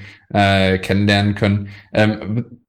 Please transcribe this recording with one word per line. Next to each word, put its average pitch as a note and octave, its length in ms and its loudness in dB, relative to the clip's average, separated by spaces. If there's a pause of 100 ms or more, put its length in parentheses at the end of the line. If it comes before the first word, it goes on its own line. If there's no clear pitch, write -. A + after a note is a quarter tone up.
(300)
äh, G2 500 2
kennenlernen G2+ 560 0
können. G2+ 340 -2 (240)
Ähm, G#2+ 760 -2